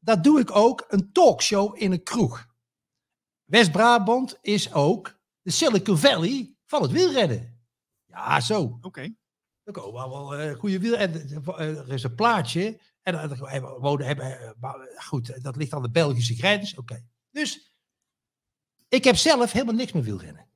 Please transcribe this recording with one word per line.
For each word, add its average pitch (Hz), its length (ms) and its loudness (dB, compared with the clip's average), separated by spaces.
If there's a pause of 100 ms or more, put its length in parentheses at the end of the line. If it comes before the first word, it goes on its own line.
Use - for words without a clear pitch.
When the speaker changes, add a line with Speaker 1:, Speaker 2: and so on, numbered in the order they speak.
Speaker 1:
dat 196 200 2
doe 294 160 8
ik 202 160 0
ook, 226 320 4
een 196 240 0
talkshow 214 680 4
in 190 100 2
een 175 100 -2
kroeg. - 440 -2 (960)
West-Brabant 226 960 4
is - 320 -2
ook 156 460 0 (240)
de 185 80 -8
Silicon 202 480 2
Valley 226 560 0 (120)
van 294 160 0
het 131 80 0
wielrennen. 262 640 0 (520)
Ja, - 340 -2
zo. 127 400 -2
Speaker 2:
Oké. 185 340 -14 (480)
Speaker 1:
Er 208 100 -18
komen 107 200 -14
wel, 131 180 -12
wel, 143 240 -12
eh, 147 240 -6
goede 190 200 -2
wiel-, 233 180 0
en, 190 180 -2 (300)
eh, 156 340 -6
er 131 140 -12
is 127 100 -6
een 120 120 -4
plaatje. 208 680 0 (220)
En, 180 120 -2
eh, 156 160 -8
er, 135 120 -10
eh, 135 380 -10
wonen, 139 260 -2
hebben, 131 340 -6
eh, 117 100 -16 (100)
maar, 131 360 -12
goed, 120 340 -8
eh, 123 120 -14
dat 131 140 -10
ligt 147 160 -6
aan 147 100 -6
de 120 80 -6
Belgische 123 440 0
grens. 202 400 -2
Oké. 117 320 -16 (240)
Dus - 440 -8 (1120)
ik 254 160 2
heb 240 120 6
zelf 262 360 2
helemaal 233 220 0
niks 247 180 -4
met 151 120 0
wielrennen. 90 520 -8